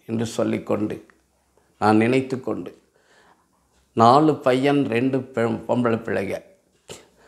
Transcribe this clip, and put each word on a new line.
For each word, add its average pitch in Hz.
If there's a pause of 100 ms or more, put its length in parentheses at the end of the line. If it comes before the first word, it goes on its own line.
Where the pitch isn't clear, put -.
என்று 113
சொல்லிக்கொண்டு 107 (800)
நான் 107
நினைத்து 127
கொண்டு, 92 (1080)
நாலு 135
பையன், 135
ரெண்டு 127
பெண், 117
பொம்பளை 120
பிள்ளைங்க, 98 (920)